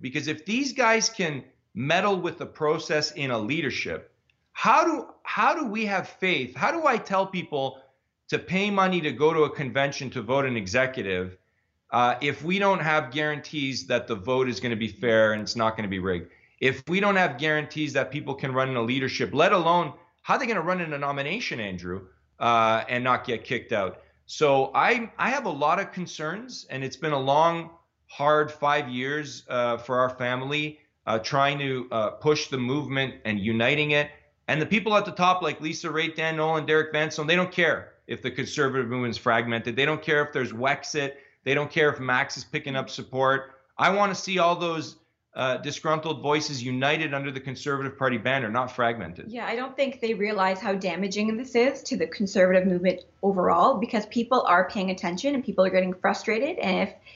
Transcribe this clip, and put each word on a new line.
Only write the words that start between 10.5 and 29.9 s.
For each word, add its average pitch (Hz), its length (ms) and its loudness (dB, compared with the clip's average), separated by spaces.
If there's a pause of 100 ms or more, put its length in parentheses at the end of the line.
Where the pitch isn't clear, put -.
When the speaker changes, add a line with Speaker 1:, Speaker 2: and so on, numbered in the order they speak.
Speaker 1:
executive, 98 800 -2 (560)
uh, 120 280 4
if 143 220 -4
we 185 160 -2
don't 196 220 4
have 156 320 0
guarantees 147 760 -4
that 120 220 0
the 113 80 -2
vote 127 320 0
is 117 100 -4
gonna 120 160 -2
be 107 140 -4
fair 110 440 4
and 107 100 -4
it's 98 120 -6
not 110 220 0
gonna 104 120 -4
be 95 120 -4
rigged? 87 300 -4 (300)
If 131 280 0
we 185 120 0
don't 202 160 2
have 170 200 2
guarantees 151 560 -2
that 131 180 0
people 143 240 -6
can 135 180 -6
run 131 180 0
in 127 60 -2
a 117 60 0
leadership, 123 520 -2
let 170 180 4
alone 170 400 2 (300)
how 190 120 0
are 247 40 0
they 269 80 -2
gonna 214 160 -2
run 180 180 -2
in 156 140 -6
a 143 40 -6
nomination, 143 640 -4
Andrew, 92 460 -8 (320)
uh, 113 500 4
and 123 160 -2
not 127 220 2
get 110 180 -4
kicked 120 280 -4
out? 95 280 -2 (240)
So 139 500 2
I, 214 440 2
I 202 120 0
have 262 140 -2
a 190 60 -4
lot 147 280 0
of 190 140 -6
concerns, 185 800 -10
and 135 120 -6
it's 131 140 -8
been 156 160 -2
a 139 60 2
long, 160 520 2 (360)
hard 151 440 2
five 147 380 0
years, 131 600 -6
uh, 120 280 0
for 123 220 -2